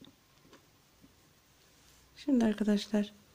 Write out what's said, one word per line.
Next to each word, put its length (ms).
Şimdi 280
arkadaşlar 680